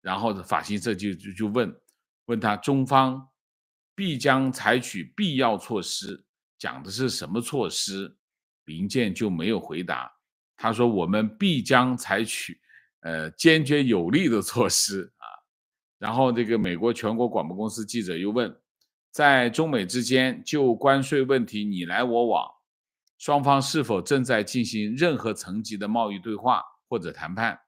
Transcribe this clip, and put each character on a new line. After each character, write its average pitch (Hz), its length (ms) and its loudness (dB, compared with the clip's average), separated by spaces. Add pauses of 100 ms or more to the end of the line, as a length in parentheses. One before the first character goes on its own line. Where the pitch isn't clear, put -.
然 95 180 -4
后 110 240 0
法 80 200 0
新 101 160 -4
社 107 160 -2
就， 98 200 -4
就， 95 180 -14
就 107 160 -4
问， 110 260 0 (520)
问 117 120 -2
他 107 180 2
中 135 300 0
方 131 420 2 (680)
必 180 220 -4
将 131 360 4
采 117 260 2
取 101 240 -6 (140)
必 175 200 0
要 117 220 2
措 101 240 -4
施， - 420 -10 (340)
讲 65 240 -10
的 95 80 -14
是 117 200 -2
什 - 180 -8
么 104 120 -2
措 120 280 -2
施？ 98 480 -6 (480)
林 82 240 -6
健 110 260 -2
就 110 140 -2
没 87 200 -2
有 110 100 0
回 82 240 -8
答。 64 300 -8 (440)
他 113 160 -2
说， 120 140 2
我 104 200 2
们 107 320 0
必 170 240 2
将 127 340 4
采 104 260 -2
取， - 380 -8 (400)
呃， 80 300 -6
坚 160 340 4
决 143 180 2
有 98 280 2
力 156 180 2
的 110 120 2
措 104 280 0
施， 95 480 -2
啊。 58 100 -20 (720)
然 107 160 -6
后 131 160 4
这 117 140 0
个 113 140 0
美 90 180 -2
国 113 160 0
全 110 220 -2
国 120 120 0
广 87 220 -2
播 90 80 -10
公 107 120 -4
司 110 160 -8
记 113 180 -6
者 90 140 -4
又 95 140 -2
问， 110 240 -2 (560)
在 135 380 4
中 156 220 0
美 107 160 0
之 120 160 -2
间 127 420 0
就 135 300 2
关 135 280 4
税 135 200 0
问 131 220 2
题 104 200 -6
你 92 220 -4
来 101 180 0
我 120 240 2
往， 95 180 0 (720)
双 147 240 2
方 139 180 6
是 139 220 0
否 107 200 0
正 135 200 2
在 117 220 2
进 120 200 -2
行 107 300 -4
任 151 220 2
何 107 160 -2
层 98 300 -6
级 107 140 -8
的 101 120 -6
贸 110 240 0
易 98 60 -8
对 107 180 -6
话？ 110 260 2 (260)
或 120 100 -2
者 85 140 -6
谈 78 220 -10
判。 107 340 -2